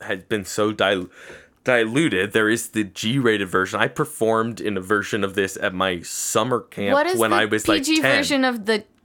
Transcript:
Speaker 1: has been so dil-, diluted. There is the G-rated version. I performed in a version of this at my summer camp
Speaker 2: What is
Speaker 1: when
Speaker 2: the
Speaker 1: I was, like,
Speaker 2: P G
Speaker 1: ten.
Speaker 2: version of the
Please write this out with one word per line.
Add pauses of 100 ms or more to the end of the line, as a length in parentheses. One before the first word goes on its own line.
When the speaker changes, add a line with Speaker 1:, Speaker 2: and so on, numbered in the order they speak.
Speaker 1:
has
been
so
dil-, (560)
diluted.
There
is
the
G-rated
version.
I
performed
in
a
version
of
this
at
my
summer
camp
Speaker 2:
What
is
Speaker 1:
when
Speaker 2:
the
Speaker 1:
I
was,
like,
Speaker 2:
P
G
Speaker 1:
ten.
Speaker 2:
version
of
the (200)